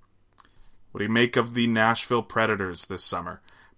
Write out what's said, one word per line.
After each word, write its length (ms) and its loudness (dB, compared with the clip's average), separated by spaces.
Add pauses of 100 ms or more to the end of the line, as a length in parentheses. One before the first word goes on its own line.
(920)
What 100 -8
do 40 -2
you 60 -2
make 260 2
of 160 0
the 140 2
Nashville 560 2
Predators 640 -2
this 180 -4
summer? 380 -4 (360)